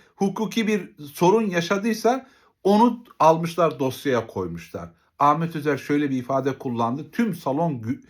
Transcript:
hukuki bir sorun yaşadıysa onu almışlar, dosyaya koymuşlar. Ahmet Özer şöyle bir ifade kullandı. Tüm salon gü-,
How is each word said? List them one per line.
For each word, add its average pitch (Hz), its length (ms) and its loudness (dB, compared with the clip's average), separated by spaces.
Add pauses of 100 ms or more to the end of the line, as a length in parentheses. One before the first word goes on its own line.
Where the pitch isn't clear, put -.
(160)
hukuki 208 520 -2
bir 180 380 -4
sorun 196 440 2
yaşadıysa 202 800 0 (360)
onu 208 400 4 (160)
almışlar, 165 600 2
dosyaya 127 480 -2
koymuşlar. 85 640 -8 (300)
Ahmet 160 360 2
Özer 147 220 -2
şöyle 147 320 -2
bir 131 80 -2
ifade 131 400 -2
kullandı. 120 540 -4
Tüm 220 240 -2
salon 156 360 -2
gü-, 120 380 -6